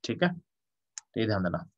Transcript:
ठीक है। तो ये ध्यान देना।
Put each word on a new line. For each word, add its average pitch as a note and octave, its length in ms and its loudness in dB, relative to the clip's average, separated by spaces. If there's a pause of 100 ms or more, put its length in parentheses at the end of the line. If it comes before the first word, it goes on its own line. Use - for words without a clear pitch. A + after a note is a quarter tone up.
ठीक - 180 -2
है। F3 120 4
तो - 840 -12
ये A2+ 60 2
ध्यान G#2 160 2
देना। F2 240 -2 (120)